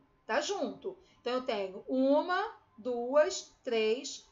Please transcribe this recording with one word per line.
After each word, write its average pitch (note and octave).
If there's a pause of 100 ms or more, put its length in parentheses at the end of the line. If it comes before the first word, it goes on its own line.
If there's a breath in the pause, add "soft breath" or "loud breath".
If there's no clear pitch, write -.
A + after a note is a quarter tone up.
(260)
tá A3+
junto. D4+ (220 soft breath)
Então, A#3+
eu B3+
tenho G#3
uma, D#4+ (220)
duas, B3 (100)
três, A3+